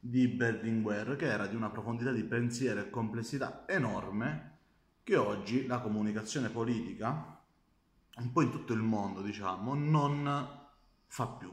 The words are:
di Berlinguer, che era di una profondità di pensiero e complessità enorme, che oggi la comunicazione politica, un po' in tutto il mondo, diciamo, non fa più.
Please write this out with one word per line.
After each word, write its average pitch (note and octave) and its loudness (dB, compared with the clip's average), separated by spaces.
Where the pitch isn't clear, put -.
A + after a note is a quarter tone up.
di B2 6
Berlinguer, A2 0
che E3 -2
era G#2 2
di G2+ -4
una A2 -2
profondità A#2 -2
di A2+ 0
pensiero A#2+ 0
e G2+ -6
complessità A#2 -4
enorme, A2+ -2
che G3+ 4
oggi G#2 2
la B2 0
comunicazione G#2+ -2
politica, A2+ -2
un A#2+ -4
po' D3+ 6
in B2 6
tutto - -2
il A2 2
mondo, G2 0
diciamo, G2+ -2
non C#3+ 2
fa - -2
più. - -10